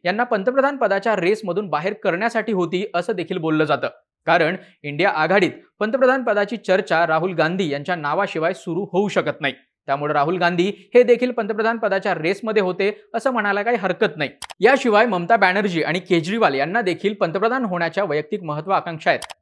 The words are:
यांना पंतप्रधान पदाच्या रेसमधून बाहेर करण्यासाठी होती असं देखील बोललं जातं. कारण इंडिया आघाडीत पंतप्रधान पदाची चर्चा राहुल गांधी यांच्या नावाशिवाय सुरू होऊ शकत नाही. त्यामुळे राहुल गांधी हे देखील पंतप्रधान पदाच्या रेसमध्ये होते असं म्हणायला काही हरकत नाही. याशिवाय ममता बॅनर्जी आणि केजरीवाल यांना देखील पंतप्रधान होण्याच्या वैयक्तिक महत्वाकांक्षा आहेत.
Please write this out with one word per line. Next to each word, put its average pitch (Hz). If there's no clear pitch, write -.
यांना 202
पंतप्रधान 247
पदाच्या 208
रेसमधून 208
बाहेर 156
करण्यासाठी 214
होती 180
असं 175
देखील 185
बोललं 156
जातं. 139
कारण 170
इंडिया 147
आघाडीत 165
पंतप्रधान 254
पदाची 208
चर्चा 180
राहुल 160
गांधी 165
यांच्या 147
नावाशिवाय 165
सुरू 185
होऊ 196
शकत 151
नाही. 139
त्यामुळे 147
राहुल 147
गांधी 175
हे 247
देखील 240
पंतप्रधान 226
पदाच्या 196
रेसमध्ये 196
होते 185
असं 233
म्हणायला 208
काही 233
हरकत 185
नाही. 143
याशिवाय 233
ममता 190
बॅनर्जी 185
आणि 160
केजरीवाल 180
यांना 160
देखील 180
पंतप्रधान 196
होण्याच्या 175
वैयक्तिक 151
महत्वाकांक्षा 160
आहेत. 135